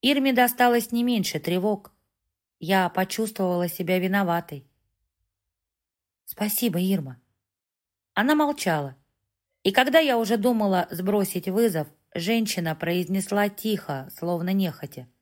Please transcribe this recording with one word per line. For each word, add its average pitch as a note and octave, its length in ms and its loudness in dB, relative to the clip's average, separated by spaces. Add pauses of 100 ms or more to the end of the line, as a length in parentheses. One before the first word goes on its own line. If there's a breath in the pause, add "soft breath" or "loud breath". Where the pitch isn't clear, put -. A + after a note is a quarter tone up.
Ирме C4+ 300 2
досталось A#3+ 600 4
не A#3 100 0
меньше A3 360 0
тревог. F#3+ 540 -2 (640)
Я F#3 280 2
почувствовала F#3 800 -2
себя F3+ 320 -2
виноватой. F3 680 -2 (1600)
«Спасибо, G#3 560 -2
Ирма». F3 420 -2 (920)
Она C4 220 2
молчала. F3+ 600 0 (680)
И G3 100 0
когда C4 260 4
я C#4 180 2
уже A3+ 200 0
думала G#3 520 2
сбросить F#3+ 600 -2
вызов, F#3+ 400 0 (260)
женщина F3+ 600 -2
произнесла F#3 760 -2
тихо, G3 680 -6
словно F3 380 -4
нехотя. D#3 560 -4 (120)